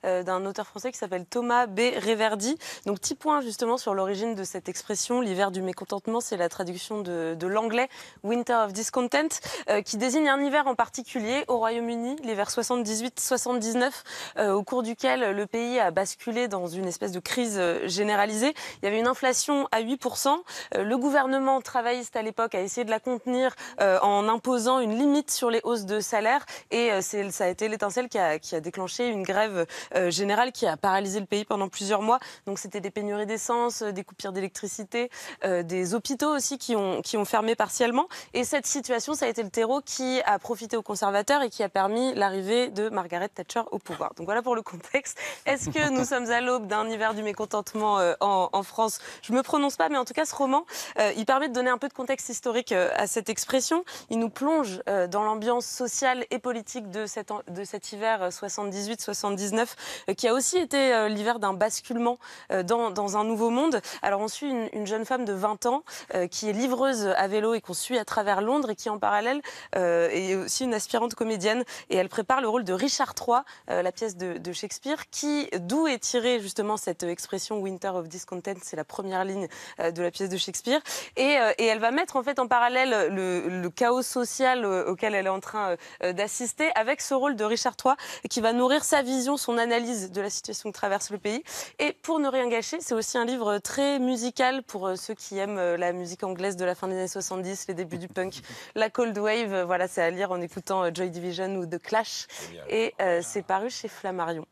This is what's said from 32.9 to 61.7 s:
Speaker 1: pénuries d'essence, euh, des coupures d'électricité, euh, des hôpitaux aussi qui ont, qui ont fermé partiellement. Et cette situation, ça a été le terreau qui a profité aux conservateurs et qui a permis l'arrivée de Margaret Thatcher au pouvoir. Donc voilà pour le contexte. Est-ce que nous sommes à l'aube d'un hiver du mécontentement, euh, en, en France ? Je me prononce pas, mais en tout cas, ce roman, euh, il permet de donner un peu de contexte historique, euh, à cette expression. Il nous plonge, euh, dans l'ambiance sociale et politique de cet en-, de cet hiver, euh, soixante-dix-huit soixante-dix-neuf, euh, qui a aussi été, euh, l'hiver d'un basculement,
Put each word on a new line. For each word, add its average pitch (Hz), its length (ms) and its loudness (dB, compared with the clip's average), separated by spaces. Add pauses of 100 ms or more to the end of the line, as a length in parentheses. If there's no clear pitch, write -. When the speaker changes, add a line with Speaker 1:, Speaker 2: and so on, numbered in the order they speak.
Speaker 1:
pénuries 208 360 -2
d'essence, 233 560 0
euh, 208 80 -2
des 190 120 -6
coupures - 280 -8
d'électricité, 202 800 -4 (340)
euh, 180 160 2
des 180 320 -2
hôpitaux 277 420 0
aussi 269 220 -2
qui 240 180 -2
ont, 185 280 0
qui - 120 -4
ont 208 100 2
fermé 220 300 2
partiellement. 240 520 2 (260)
Et 247 100 0
cette 277 220 0
situation, 254 480 -2
ça 277 140 0
a - 20 2
été 226 140 -2
le 196 80 -6
terreau 233 300 2
qui 254 440 -2
a 202 140 4
profité 233 380 -4
aux 214 40 0
conservateurs 208 640 2
et 226 80 -2
qui - 100 -6
a 196 80 0
permis 220 460 2
l'arrivée 196 540 2
de 208 200 -2
Margaret 180 400 -2
Thatcher - 320 -4 (100)
au 202 120 -4
pouvoir. - 320 -6
Donc 165 120 -8
voilà 220 140 2
pour 240 140 2
le 226 60 -2
contexte. - 560 -4 (280)
Est-ce - 240 0
que 302 200 2
nous 254 160 2
sommes 247 260 0
à 240 80 4
l'aube 247 280 0
d'un 214 220 0
hiver 220 240 0
du 214 80 -4
mécontentement, 208 760 0
euh, 175 220 6
en, 190 320 4
en 196 100 2
France ? 220 360 0 (220)
Je 220 120 -2
me 262 100 4
prononce 285 320 2
pas, 320 140 4
mais 285 80 2
en 247 80 2
tout - 80 -12
cas, 311 100 0
ce - 100 -4
roman, 277 320 2 (340)
euh, 214 180 4
il 220 80 -2
permet 269 240 4
de 240 40 -6
donner 247 160 2
un 247 80 4
peu 269 120 -4
de - 40 -10
contexte 262 360 -4
historique, 240 420 -2
euh, 208 240 4
à 208 100 2
cette 208 220 -2
expression. 262 560 0 (260)
Il 226 100 0
nous 226 100 0
plonge, 277 580 0
euh, 190 200 2
dans 202 160 0
l'ambiance 220 420 2
sociale 254 640 0
et 247 80 -2
politique 226 500 -6
de 214 160 -6
cet 208 260 -8
en-, 208 180 -6
de 190 160 -8
cet - 260 -10
hiver, 214 320 0
euh, 180 80 0
soixante-dix-huit 202 720 -4
soixante-dix-neuf, 208 760 -2 (340)
euh, 202 40 0
qui 233 160 0
a 226 40 4
aussi 277 240 2
été, 277 360 4
euh, 220 160 4
l'hiver 214 300 0
d'un 202 140 0
basculement, 233 680 0 (340)